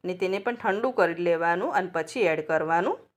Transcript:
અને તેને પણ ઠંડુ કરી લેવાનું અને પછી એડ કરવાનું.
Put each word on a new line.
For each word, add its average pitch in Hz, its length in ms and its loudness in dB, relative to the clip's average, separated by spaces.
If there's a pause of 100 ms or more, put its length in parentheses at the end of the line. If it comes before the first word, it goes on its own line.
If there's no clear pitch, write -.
અને 180 100 -4
તેને 190 260 -2
પણ 240 160 -4
ઠંડુ 226 360 0
કરી 175 380 2
લેવાનું 170 460 0
અને 185 180 0
પછી 165 380 0
એડ 156 160 -2
કરવાનું. 165 500 2 (180)